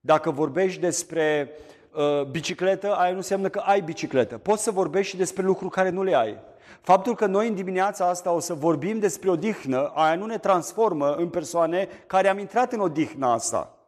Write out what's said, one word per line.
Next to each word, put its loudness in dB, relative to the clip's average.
Dacă 4
vorbești 0
despre, 0
uh, 0
bicicletă, -2
aia 2
nu -4
înseamnă -2
că -6
ai 2
bicicletă. -2
Poți 0
să 0
vorbești 0
și -10
despre -2
lucruri 0
care 2
nu -2
le 2
ai. 0
Faptul 4
că 0
noi 2
în -2
dimineața -2
asta -2
o 2
să -4
vorbim 0
despre 0
odihnă, 0
aia 2
nu -6
ne -6
transformă 0
în -2
persoane 0
care 2
am 2
intrat -2
în -4
odihna 0
asta. -4